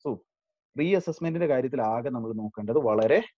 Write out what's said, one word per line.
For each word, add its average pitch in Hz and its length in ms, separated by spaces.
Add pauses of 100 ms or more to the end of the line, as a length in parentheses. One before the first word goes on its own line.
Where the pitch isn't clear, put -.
So, 123 120 (640)
റീഅസസ്മെന്റിന്റെ 165 680
കാര്യത്തിൽ 131 340
ആകെ 113 280
നമ്മൾ 113 240
നോക്കേണ്ടത് 107 440
വളരെ 113 460 (160)